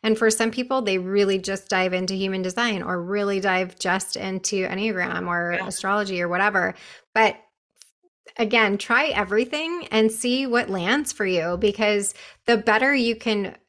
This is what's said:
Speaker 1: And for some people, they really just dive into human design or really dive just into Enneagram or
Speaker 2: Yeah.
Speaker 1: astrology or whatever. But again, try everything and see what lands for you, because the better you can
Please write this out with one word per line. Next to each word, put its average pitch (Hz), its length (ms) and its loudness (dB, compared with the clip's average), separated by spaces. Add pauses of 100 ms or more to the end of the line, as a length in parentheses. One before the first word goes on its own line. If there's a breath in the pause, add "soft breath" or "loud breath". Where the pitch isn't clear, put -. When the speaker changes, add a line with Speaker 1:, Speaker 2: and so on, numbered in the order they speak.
Speaker 1:
And 220 160 2
for 226 100 4
some 220 220 2
people, 247 320 -2
they 190 160 0
really 190 400 2
just 190 300 -6
dive 185 240 0
into 185 220 -2
human 190 280 -2
design 196 400 -2
or 180 180 -4
really 202 380 -2
dive 185 400 -2
just 190 380 -2
into 190 500 -4
Enneagram 180 640 -4
or 175 240 -2
Speaker 2:
Yeah. 185 160 -4
Speaker 1:
astrology 196 520 -2
or 175 80 0
whatever. 185 460 0 (400 loud breath)
But 220 220 4 (1000)
again, 214 400 2
try 247 280 2
everything 254 840 -2
and 220 200 4
see 254 360 0
what 233 240 0
lands 202 420 0
for 202 140 -2
you, 175 320 0
because 208 560 2 (320 loud breath)
the 233 100 6
better 226 380 4
you 233 200 2
can 208 420 -2 (120)